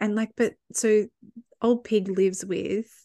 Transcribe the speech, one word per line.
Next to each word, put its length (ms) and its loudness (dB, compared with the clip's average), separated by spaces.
And, 140 -2
like, 220 -2
but 180 0
so 340 2
Old 220 2
Pig 260 0
lives 360 0
with, 440 -4